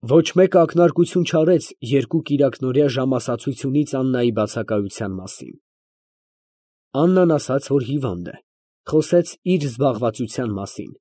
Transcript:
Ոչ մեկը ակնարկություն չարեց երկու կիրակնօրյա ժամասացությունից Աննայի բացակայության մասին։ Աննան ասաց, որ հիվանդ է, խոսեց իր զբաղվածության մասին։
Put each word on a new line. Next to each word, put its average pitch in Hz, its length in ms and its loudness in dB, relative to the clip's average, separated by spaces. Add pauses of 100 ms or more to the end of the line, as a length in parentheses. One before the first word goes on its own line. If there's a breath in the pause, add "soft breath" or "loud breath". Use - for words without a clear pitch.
Ոչ 147 280 4
մեկը 185 300 4
ակնարկություն 170 640 2
չարեց 160 400 2 (160)
երկու 135 380 0
կիրակնօրյա 139 640 2
ժամասացությունից 131 1040 -2
Աննայի 127 400 0
բացակայության 104 800 -4
մասին։ 92 400 -12 (1400)
Աննան 175 380 4
ասաց, 143 360 -2
որ 135 160 0
հիվանդ 113 420 -6
է, - 80 -14 (520)
խոսեց 170 560 0
իր 180 200 0
զբաղվածության 120 960 -4
մասին։ 98 440 -12